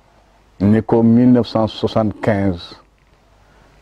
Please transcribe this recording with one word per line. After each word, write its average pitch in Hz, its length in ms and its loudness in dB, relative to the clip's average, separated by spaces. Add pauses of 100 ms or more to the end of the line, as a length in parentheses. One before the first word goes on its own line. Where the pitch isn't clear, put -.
(600)
ni 104 220 2
ko 113 200 0
mille 117 300 4
neuf 120 140 2
cent 110 220 -4
soixante-quinze, 98 1040 -4 (1080)